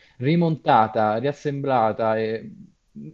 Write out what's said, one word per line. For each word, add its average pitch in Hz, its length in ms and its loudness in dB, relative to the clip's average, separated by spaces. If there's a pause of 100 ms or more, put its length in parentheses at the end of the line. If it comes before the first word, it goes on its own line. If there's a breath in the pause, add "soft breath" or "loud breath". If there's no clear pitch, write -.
(180 soft breath)
rimontata, 123 1000 2
riassemblata 123 1000 -2
e 110 340 -6 (640)